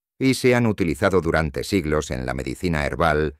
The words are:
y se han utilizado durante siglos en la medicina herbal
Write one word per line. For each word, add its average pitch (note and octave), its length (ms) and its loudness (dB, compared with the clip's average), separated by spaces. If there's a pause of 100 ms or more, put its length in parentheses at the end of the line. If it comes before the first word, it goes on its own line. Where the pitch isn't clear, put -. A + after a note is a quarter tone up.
(200)
y C3 140 2
se B2 200 2
han A#2+ 100 2
utilizado F#2+ 560 2
durante D#2 440 -2
siglos D2+ 480 -2
en B1+ 120 -6
la B1+ 100 -4
medicina C#2 520 -2
herbal D2+ 540 0